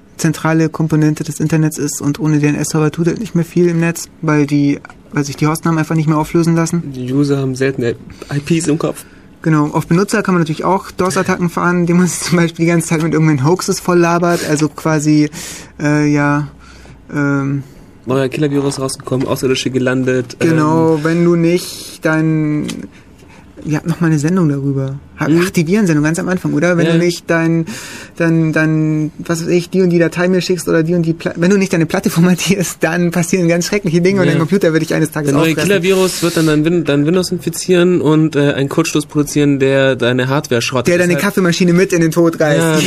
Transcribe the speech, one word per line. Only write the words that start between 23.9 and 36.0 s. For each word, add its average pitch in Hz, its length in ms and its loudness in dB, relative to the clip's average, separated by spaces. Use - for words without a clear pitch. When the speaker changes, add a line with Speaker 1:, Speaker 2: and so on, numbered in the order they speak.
Speaker 1:
mal 170 80 2
eine 160 100 2
Sendung 165 300 2
darüber. 139 480 -2
Ha-, 151 80 -2
Speaker 2:
Mhm. 170 160 4
Speaker 1:
ach, 190 60 -4
die 165 180 0
Virensendung 175 340 2
ganz 160 160 0
am 180 100 -4
Anfang, 180 240 -2
oder? 165 240 0
Wenn 165 100 2
Speaker 2:
Ja. 170 80 2
Speaker 1:
du 165 40 2
nicht 175 320 -2
dein, 165 340 0
dein, 165 360 2
dein, 156 680 0
was 170 240 -4
weiß 170 80 -6
ich, 175 200 0
die 190 120 2
und 180 80 2
die 170 100 4
Datei 170 260 0
mir 185 140 2
schickst 175 280 -2
oder 165 140 2
die 165 120 -2
und 175 100 2
die 165 80 0
Pla-, 165 240 -8
wenn 165 120 0
du 202 100 4
nicht 190 140 0
deine 160 140 2
Platte 190 240 -2
<laughs> - 0 -
formatierst, 170 720 2
dann 170 320 2
passieren 175 340 0
ganz 170 200 2
schreckliche 180 340 0
Dinge 196 200 2
und 175 60 4
Speaker 2:
Ja. 170 60 2
Speaker 1:
dein 170 80 2
Computer 170 320 2
wird 160 100 2
dich 165 120 -2
eines 156 180 0
Tages 147 180 -2
Speaker 2:
Der 139 80 2
neue 160 140 4
Speaker 1:
auffressen. 156 160 0
Speaker 2:
Killer-Virus 190 560 0